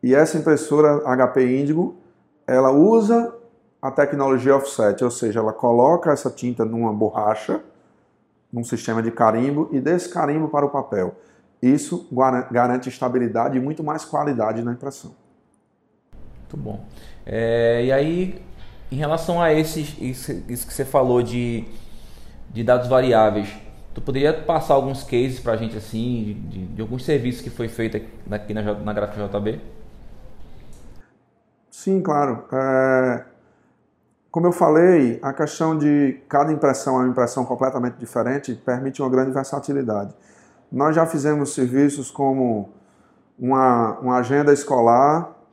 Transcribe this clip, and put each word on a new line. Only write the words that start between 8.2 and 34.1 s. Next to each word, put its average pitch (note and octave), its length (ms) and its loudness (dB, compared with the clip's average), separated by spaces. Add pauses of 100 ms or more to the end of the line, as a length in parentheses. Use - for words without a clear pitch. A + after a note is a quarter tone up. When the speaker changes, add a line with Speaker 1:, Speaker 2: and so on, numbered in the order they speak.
Speaker 1:
num A#2+ 120 -6
sistema A#2 380 -4
de A2+ 100 -2
carimbo, B2 600 0
e C#3+ 80 0
desse F3 300 -2
carimbo D#3 400 -2
para C#3+ 160 0
o C#3 40 0
papel. G2 460 -4 (460)
Isso D3 500 0
guara-, B2+ 380 2
garante B2 400 0
estabilidade B2 680 -2
e B2 40 0
muito D3+ 220 -6
mais D3+ 200 -6
qualidade A#2 600 -2
na A#2+ 100 -4
impressão. C3+ 380 -12 (1300)
Speaker 2:
Muito - 180 -16
bom. A2 280 -10 (400)
É, A#2 600 0
e B2+ 60 2
aí, E3 520 -2 (480)
em C3 40 -8
relação D#3+ 460 -2
a D#3+ 120 4
esses, D#3 460 -2
isso, B2+ 320 -8 (160)
isso B2 180 -8
que - 80 -14
você C#3 100 -4
falou B2 380 4
de, A#2+ 440 -4 (840)
de A2+ 140 -6
dados B2 240 4
variáveis, A2 680 4 (400)
tu - 80 -10
poderia C#3 320 0 (120)
passar D#3+ 280 0
alguns C3+ 300 0
cases B2+ 360 0
pra A2+ 180 -2
gente, A2 200 -6
assim, A2+ 460 -4
de, G#2 100 -6
de, G2 340 -10
de G#2+ 140 -10
alguns A#2+ 240 -8
serviços B2+ 360 -2
que A#2 80 -12
foi A#2 200 -8
feito A2+ 280 -4
aqui - 120 -8 (160)
na, G2 120 -6
aqui G#2 160 -8
na G#2+ 80 -4
J-, G#2 220 -4
na G#2+ 100 -6
Gráfica G#2 260 -4
J G2+ 200 -4
B? A2 220 -4 (2000)
Speaker 1:
Sim, F#3+ 320 -2
claro. D3 500 0
É... C3 720 2 (1080)